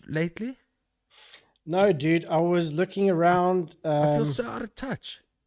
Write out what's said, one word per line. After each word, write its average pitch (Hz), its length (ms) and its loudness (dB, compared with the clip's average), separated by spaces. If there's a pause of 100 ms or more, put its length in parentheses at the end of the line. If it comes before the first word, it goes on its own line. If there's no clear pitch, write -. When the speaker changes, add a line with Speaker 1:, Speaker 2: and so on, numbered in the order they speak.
Speaker 1:
lately? 175 500 -6 (1120)
Speaker 2:
No, 190 240 4
dude, 160 340 0
I 160 120 0
was 170 360 0
looking 185 360 0
around, 180 760 2
Speaker 1:
I 151 220 0
feel 147 160 2
Speaker 2:
um, 151 40 0
Speaker 1:
so 147 220 -4
out - 140 -10
of 226 140 -12
touch. - 460 -12 (260)